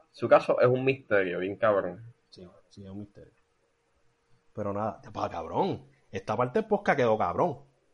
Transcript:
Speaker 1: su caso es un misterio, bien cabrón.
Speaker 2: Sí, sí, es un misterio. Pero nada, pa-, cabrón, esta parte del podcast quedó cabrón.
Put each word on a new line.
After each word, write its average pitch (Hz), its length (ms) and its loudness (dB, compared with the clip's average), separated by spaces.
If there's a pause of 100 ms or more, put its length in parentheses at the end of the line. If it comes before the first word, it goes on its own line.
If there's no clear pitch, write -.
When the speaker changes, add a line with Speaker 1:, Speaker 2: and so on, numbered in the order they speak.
(100)
Speaker 1:
su - 180 -6
caso 147 320 6
es 123 60 6
un 127 180 2
misterio, 101 540 0
bien 95 180 -4
cabrón. 98 480 0 (240)
Speaker 2:
Sí, - 180 -20 (220)
sí, 101 160 -20
es 95 60 -16
un 98 100 -14
misterio. - 320 -20 (1200)
Pero 101 220 -6
nada, 104 260 -6 (140)
pa-, 101 160 -4
cabrón, 95 560 -4 (240)
esta - 260 -6
parte 131 240 0
del 214 80 -4
podcast 190 300 0
quedó 113 180 4
cabrón. 98 420 -2 (360)